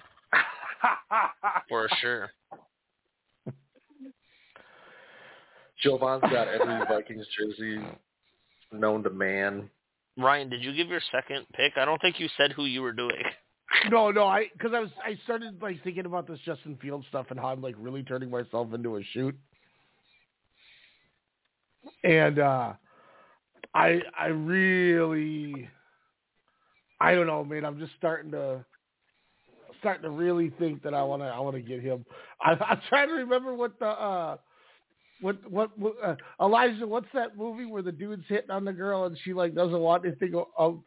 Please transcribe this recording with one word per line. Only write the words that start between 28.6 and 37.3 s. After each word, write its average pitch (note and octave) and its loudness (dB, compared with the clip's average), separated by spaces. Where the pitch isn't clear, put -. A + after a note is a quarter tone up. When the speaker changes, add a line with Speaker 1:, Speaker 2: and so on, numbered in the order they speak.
Speaker 1:
starting F#3 -2
to D#3+ -4
really E3+ 2
think D#3 -2
that C#3+ -4
I C#3 2
wanna, C#3 -2
I A#2+ -6
wanna C3+ -4
get A#2+ -10
him. B2+ -4
I, D#3 8
I'm G#3 2
trying C#4+ 6
to D#4+ -2
remember B3+ 0
what A#3+ -4
the, A3+ -2
uh, F#3+ -2
what, G3 -4
what, G#3 -2
what, G#3+ -2
uh, F3 0
Elijah, A3+ 6
what's G#3+ -4
that A3+ -4